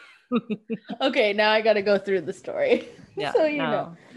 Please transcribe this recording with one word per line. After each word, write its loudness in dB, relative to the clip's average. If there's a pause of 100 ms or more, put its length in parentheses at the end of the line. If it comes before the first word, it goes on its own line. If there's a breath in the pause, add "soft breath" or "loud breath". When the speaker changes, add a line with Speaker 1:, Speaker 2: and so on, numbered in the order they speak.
(440 loud breath)
Speaker 1:
<laughs> -10
Speaker 2:
okay, 2
now 2
I 4
gotta 2
go 4
through -2
the -8
story. -2
<laughs> -20
Speaker 1:
Yeah, -4
Speaker 2:
So 2
you 0
Speaker 1:
now, -2
Speaker 2:
know. -4 (200 loud breath)